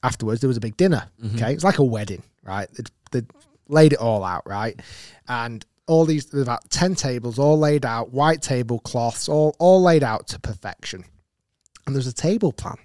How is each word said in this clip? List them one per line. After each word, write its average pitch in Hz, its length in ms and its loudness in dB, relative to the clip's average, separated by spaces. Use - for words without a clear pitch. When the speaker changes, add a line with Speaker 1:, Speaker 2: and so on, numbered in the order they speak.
Speaker 1:
afterwards, 113 400 -2
there 139 60 0
was 120 100 -2
a - 20 -6
big 113 160 -8
dinner. 175 320 0
Speaker 2:
Mm-hmm. 110 120 -4
Speaker 1:
Okay, 117 180 -2
it's 156 100 -8
like 190 140 4
a 143 60 4
wedding, 104 380 -6
right? 98 320 -8
They'd, - 160 -14
they'd 120 140 -2
laid 151 260 6
it - 40 -4
all 107 260 0
out, 90 220 -6
right? 104 320 -6
And 117 380 -6
all 160 180 6
these, 156 220 -2
there's 139 160 -4
about 120 260 -4
ten 185 260 0
tables, 120 440 -6
all 151 200 4
laid 147 280 2
out, 117 260 -4
white 147 300 2
tablecloths, 120 880 -4
all, 151 280 2
all 185 240 6
laid 165 220 6
out 110 240 -4
to - 100 -12
perfection. 95 640 -12
And 135 100 -4
there's 131 120 -2
a 123 40 -8
table 190 400 0
plan - 320 -10